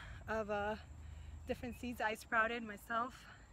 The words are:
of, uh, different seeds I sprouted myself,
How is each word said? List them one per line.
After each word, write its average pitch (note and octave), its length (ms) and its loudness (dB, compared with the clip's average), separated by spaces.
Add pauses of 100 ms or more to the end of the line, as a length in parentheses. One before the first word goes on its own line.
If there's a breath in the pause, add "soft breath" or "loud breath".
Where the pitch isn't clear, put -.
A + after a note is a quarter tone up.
(280 loud breath)
of, A3 220 2
uh, G#3 260 2 (720 loud breath)
different A#3+ 320 -2
seeds B3 220 -2
I A3 140 4
sprouted A3+ 480 4
myself, A3+ 500 0 (400 loud breath)